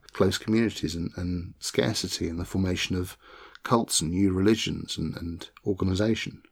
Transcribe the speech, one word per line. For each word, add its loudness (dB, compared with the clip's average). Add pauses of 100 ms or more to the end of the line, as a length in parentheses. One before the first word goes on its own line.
(120)
close 4
communities 0
and, -4
and -4
scarcity -2
and -6
the -4
formation 0
of -4 (480)
cults 2
and 0
new 4
religions 2
and, -2
and -8 (180)
organisation. 0